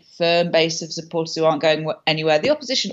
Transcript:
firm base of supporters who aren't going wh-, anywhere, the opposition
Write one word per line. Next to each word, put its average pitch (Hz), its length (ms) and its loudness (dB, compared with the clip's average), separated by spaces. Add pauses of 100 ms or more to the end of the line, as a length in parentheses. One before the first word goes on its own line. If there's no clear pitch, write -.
(180)
firm 170 340 2
base 160 300 2
of 160 100 -10
supporters 160 440 -6
who 160 100 0
aren't 156 160 2
going 156 240 2
wh-, - 200 -6
anywhere, 156 320 2
the 151 120 0
opposition 262 440 -4